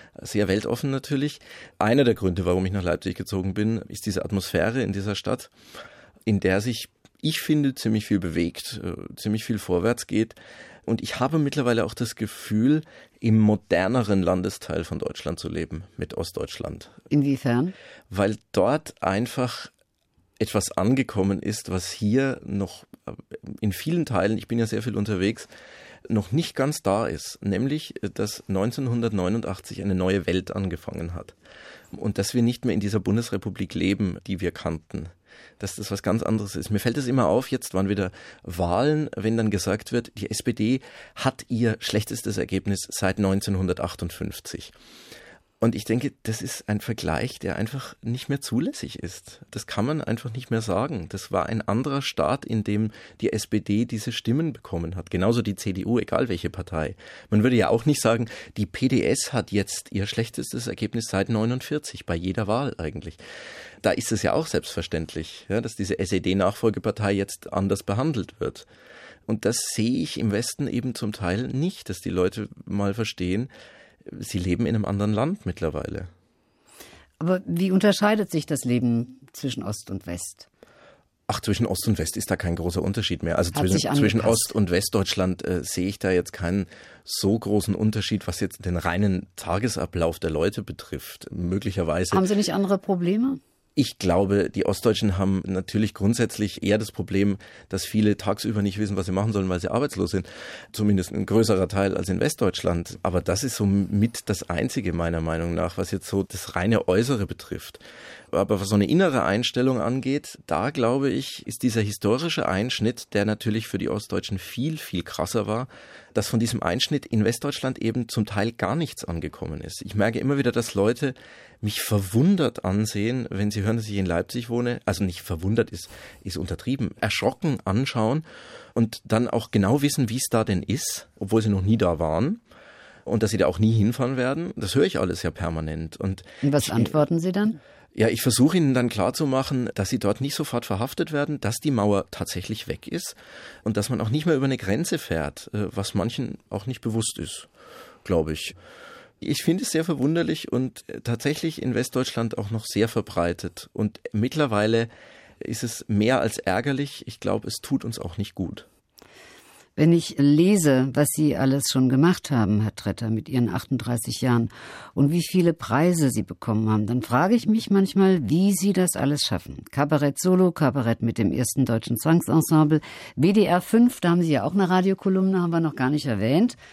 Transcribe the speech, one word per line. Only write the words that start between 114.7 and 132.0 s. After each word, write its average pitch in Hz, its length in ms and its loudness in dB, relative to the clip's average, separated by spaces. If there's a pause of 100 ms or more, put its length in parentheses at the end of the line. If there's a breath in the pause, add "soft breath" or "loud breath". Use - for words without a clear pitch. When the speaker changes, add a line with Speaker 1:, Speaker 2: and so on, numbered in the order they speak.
Speaker 1:
viel - 260 -6
krasser 101 420 -2
war, 113 220 -4 (440 loud breath)
dass 107 160 0
von 113 120 2
diesem 117 220 0
Einschnitt 120 440 0
in 107 180 2
Westdeutschland 127 560 -2
eben 113 280 -2
zum 107 180 0
Teil 104 260 -2
gar 101 220 -2
nichts 160 300 -4
angekommen 78 560 -6
ist. - 240 -12
Ich - 100 -12
merke 107 240 2
immer 139 200 0
wieder, 127 140 2
dass 117 220 -2
Leute 120 400 2 (460 loud breath)
mich 104 220 -2
verwundert 113 840 2
ansehen, 107 640 0
wenn 104 200 0
sie 104 120 -2
hören, 113 140 2
dass 110 100 -4
ich 104 100 -6
in 95 100 0
Leipzig 90 420 -2
wohne. 120 380 -2
Also 104 180 0
nicht 90 180 -4
verwundert 98 480 0
ist, - 200 -12 (320 loud breath)
ist 95 160 -8
untertrieben, 98 520 -2 (100)
erschrocken 117 640 0
anschauen 123 600 0 (500 loud breath)
und 113 300 0
dann 113 240 2
auch - 220 -2
genau 110 320 4
wissen, 139 260 2
wie 107 80 -2
es - 140 -4
da 113 140 4
denn 98 180 0
ist, - 540 -4
obwohl 107 260 2
sie 107 80 2
noch 95 120 2
nie 107 140 4
da 87 220 2
waren 87 420 0 (640 loud breath)